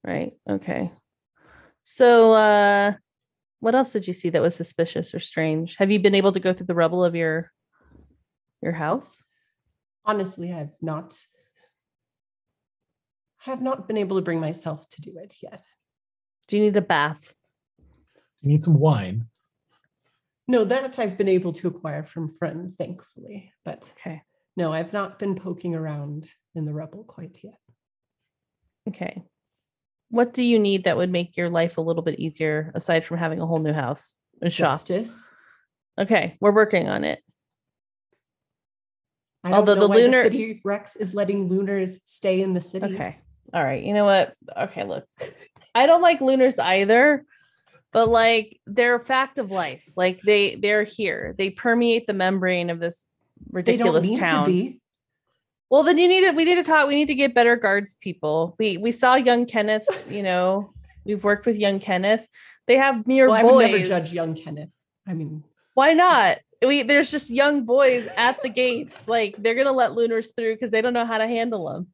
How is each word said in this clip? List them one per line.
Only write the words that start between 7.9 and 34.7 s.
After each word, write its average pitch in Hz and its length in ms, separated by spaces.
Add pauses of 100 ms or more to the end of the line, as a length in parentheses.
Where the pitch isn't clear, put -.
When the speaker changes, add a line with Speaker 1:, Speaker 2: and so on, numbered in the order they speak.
Speaker 1:
your 170 100
house? 165 500 (840)
Speaker 2:
Honestly, 185 480
I've 151 300
not, 160 340 (2250)
have 262 240
not 262 260
been 220 80
able 196 200
to 180 60
bring 165 180
myself 156 500
to - 120
do 180 140
it 190 260
yet. - 220 (840)
Speaker 1:
Do 208 80
you 214 80
need 208 120
a 208 60
bath? 156 500 (1120)
Speaker 3:
You 139 80
need 156 120
some 156 160
wine. 113 480 (1200)
Speaker 2:
No, 240 160
that 262 340
I've 202 180
been 196 120
able 185 260
to 175 140
acquire 151 340
from 156 260 (100)
friends, 175 380
thankfully. - 760 (120)
But - 240 (100)
Speaker 1:
Okay. 160 240 (340)
Speaker 2:
no, 165 160
I've 165 200
not 196 260
been 196 180
poking 175 380
around 151 540 (260)
in 156 100
the 151 100
rubble 156 300
quite - 380
yet. - 160 (1300)
Speaker 1:
Okay. - 340 (880)
What 240 240
do 254 80
you 240 160
need 196 260
that 170 120
would 180 140
make 175 260
your 175 120
life 170 300
a 165 40
little 165 200
bit 165 160
easier, 156 560
aside 165 320
from 170 120
having 165 220
a 165 60
whole 165 140
new 151 120
house 143 420 (280)
and 170 100
shop? 147 200